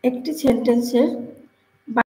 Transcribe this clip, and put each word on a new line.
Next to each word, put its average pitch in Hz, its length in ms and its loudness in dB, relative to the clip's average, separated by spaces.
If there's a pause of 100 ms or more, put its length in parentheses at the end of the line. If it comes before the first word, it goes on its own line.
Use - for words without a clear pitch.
একটি 254 280 -2 (100)
সেন্টেন্সের 240 640 2 (800)
বা 226 140 -2 (120)